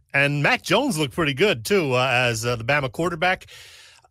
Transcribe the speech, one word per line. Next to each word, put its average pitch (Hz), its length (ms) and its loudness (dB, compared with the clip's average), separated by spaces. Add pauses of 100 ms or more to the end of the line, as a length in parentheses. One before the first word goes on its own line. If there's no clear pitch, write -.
(140)
And 143 300 0
Mac 233 180 0
Jones 214 360 0
looked 151 160 -2
pretty 147 200 0
good, 131 300 0
too, 165 300 0
uh, 127 180 2
as, 120 340 0
uh, 120 120 -2
the 113 80 -10
Bama 135 260 0
quarterback. 175 540 -2 (640)